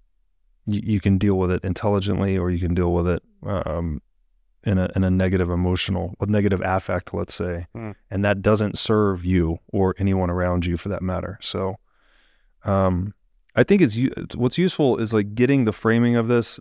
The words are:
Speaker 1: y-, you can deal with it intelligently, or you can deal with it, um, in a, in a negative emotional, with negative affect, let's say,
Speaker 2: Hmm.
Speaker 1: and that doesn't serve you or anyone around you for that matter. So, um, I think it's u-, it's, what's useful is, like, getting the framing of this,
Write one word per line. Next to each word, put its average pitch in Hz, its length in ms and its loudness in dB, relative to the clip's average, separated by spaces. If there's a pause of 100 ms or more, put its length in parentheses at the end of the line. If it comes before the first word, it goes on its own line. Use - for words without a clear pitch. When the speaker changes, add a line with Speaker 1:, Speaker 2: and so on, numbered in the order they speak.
(680)
Speaker 1:
y-, 104 160 -2
you 104 180 0
can 98 180 4
deal 98 180 2
with 90 160 2
it 90 100 -2
intelligently, 98 720 0
or 90 140 -2
you 90 80 0
can 87 160 0
deal 87 180 2
with 87 140 0
it, 87 160 0 (240)
um, 85 560 -4 (640)
in 101 140 2
a, 92 180 0
in 95 80 2
a 92 60 2
negative 92 400 2
emotional, 90 680 -2
with 113 100 -4
negative 101 360 2
affect, 92 500 -4
let's 92 200 -6
say, 87 400 -6
Speaker 2:
Hmm. 110 180 -12 (180)
Speaker 1:
and 98 140 -2
that 101 180 0
doesn't 107 340 2
serve 101 480 0
you 87 440 2
or 95 300 0
anyone 95 320 0
around 90 360 0
you 87 100 0
for 104 120 -8
that 90 140 -6
matter. 90 380 -6
So, 95 360 -6 (880)
um, 95 500 0 (400)
I 120 80 2
think 196 200 4
it's 113 120 2
u-, 120 220 -2
it's, - 180 -10
what's 123 240 -2
useful 170 400 2
is, 110 160 -2
like, 104 220 0
getting 127 280 4
the 107 80 2
framing 117 440 2
of 113 100 2
this, 120 340 0